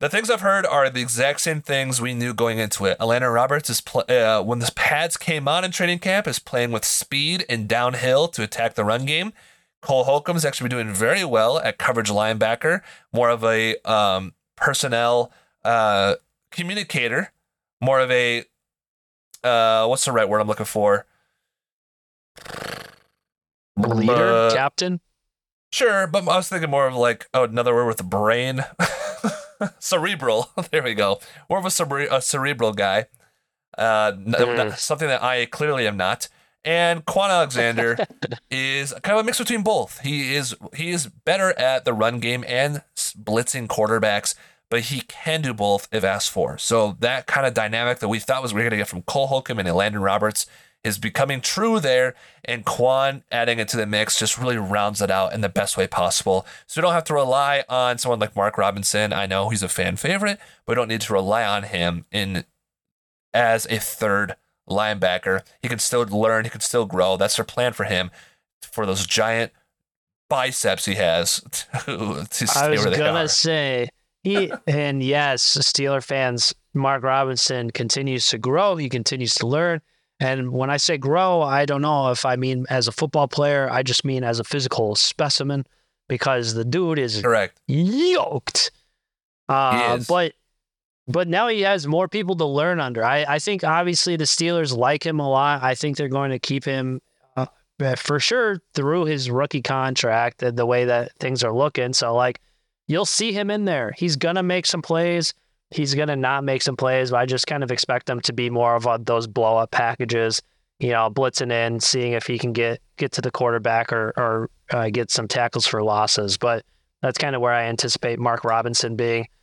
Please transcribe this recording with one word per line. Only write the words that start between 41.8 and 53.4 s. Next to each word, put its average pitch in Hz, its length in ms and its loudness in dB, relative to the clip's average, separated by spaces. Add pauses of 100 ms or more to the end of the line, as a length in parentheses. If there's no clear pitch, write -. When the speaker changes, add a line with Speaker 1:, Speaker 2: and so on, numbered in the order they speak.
Speaker 1:
the 127 80 0
run 113 260 2
game 120 300 -2
and 143 340 0 (140)
s-, - 240 -6
blitzing 113 480 -2
quarterbacks, 107 640 2 (360)
but 117 120 0
he 123 200 -6
can - 400 -4
do 127 120 -2
both 101 380 0
if 110 100 0
asked 98 280 0
for. - 280 -4
So 107 420 0
that 123 260 -2
kind 139 200 0
of 120 80 0
dynamic 113 460 0
that 104 80 -2
we 110 100 0
thought 131 240 -2
was 120 120 -6
we 107 80 0
were 117 80 2
gonna 107 100 0
get 98 80 -4
from 87 140 -10
Cole 139 260 -2
Holcomb 131 300 -2
and 92 100 -2
Elandon 98 360 0
Roberts 104 420 0 (380)
is 107 140 -4
becoming 131 420 -2
true 220 400 0
there, 127 340 2 (300)
and 120 200 -6
Quan 135 680 0
adding 117 260 0